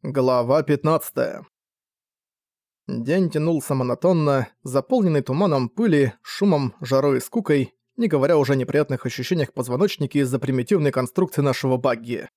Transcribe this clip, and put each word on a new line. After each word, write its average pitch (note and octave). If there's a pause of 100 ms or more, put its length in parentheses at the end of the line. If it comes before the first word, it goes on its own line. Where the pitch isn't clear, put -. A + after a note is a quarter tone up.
Глава C3
пятнадцатая. D3+ (1400)
День C#3+
тянулся D#3
монотонно, C#3 (140)
заполненный D3+
туманом, C#3
пыли, D3+
шумом, D3+
жарой C3+
и -
скукой, D3 (240)
не A#3
говоря D3+
уже C3+
о -
неприятных C3+
ощущениях C3
в -
позвоночнике C#3+
из-за C3
примитивной C3
конструкции C#3
нашего C3
багги. A#2+